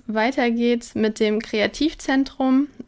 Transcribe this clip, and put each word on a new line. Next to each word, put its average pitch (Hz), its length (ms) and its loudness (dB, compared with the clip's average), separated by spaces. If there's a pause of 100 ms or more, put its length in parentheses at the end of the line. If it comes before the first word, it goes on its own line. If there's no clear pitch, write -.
weiter 226 440 0
geht's 240 440 0
mit 220 260 0
dem 214 200 2
Kreativzentrum. 269 1300 0 (200)